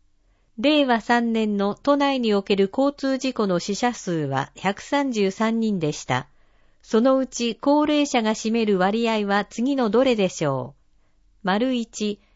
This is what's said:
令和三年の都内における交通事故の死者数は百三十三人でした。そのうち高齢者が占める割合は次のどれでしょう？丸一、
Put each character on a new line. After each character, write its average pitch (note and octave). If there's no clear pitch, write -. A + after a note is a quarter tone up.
令 C#4+
和 A#3
三 A#3
年 G#3+
の G3+
都 C#4+
内 C#4
に A3+
お G3
け G3+
る G3
交 C#4
通 C4+
事 C4
故 A3
の F3+
死 G3
者 B3
数 -
は C#3
百 -
三 C#4+
十 G3+
三 A3+
人 G#3+
で D#3
し -
た。 C3
そ A3
の C4
う C4
ち A#3
高 D4
齢 D4
者 B3
が A3
占 A3
め A3+
る G#3
割 G3+
合 G#3+
は G3
次 C4
の B3
ど A#3
れ B3+
で G3
し -
ょ C3+
う？ -
丸 A3
一、 A3